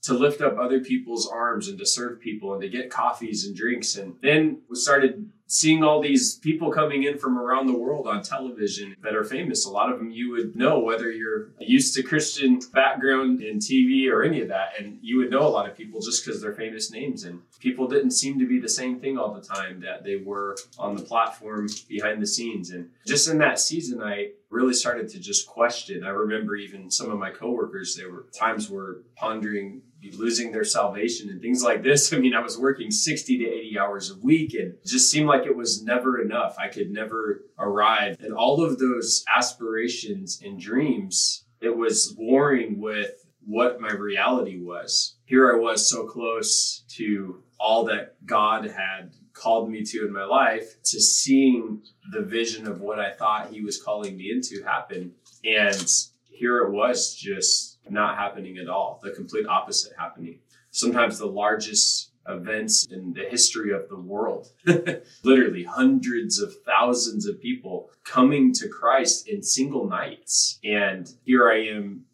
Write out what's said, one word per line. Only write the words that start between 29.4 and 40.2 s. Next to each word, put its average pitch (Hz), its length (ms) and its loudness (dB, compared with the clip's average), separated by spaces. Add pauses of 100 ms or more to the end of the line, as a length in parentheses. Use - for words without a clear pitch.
losing 113 380 -2
their 107 120 0
salvation 104 680 -2
and 92 120 -12
things 123 220 0
like 110 200 2
this. 139 300 4
<laughs> - 0 -
I 151 40 2
mean, 127 160 4
I 117 80 2
was 113 160 -6
working 123 340 0
sixty 127 480 0
to 113 60 -2
eighty 113 320 -4
hours 98 340 -2
a 92 60 -16
week 151 360 4
and 180 200 -4
it - 120 -18
just 247 240 4
seemed 151 180 4
like 135 180 6
it 135 100 2
was 110 280 -4
never 123 380 2
enough. 104 380 -2
I - 80 -4
could 95 240 -6
never 110 520 -4 (140)
arrive. 104 640 2
And - 140 -8
all 135 300 2
of 135 160 -2
those 120 460 0 (100)
aspirations 110 1080 -4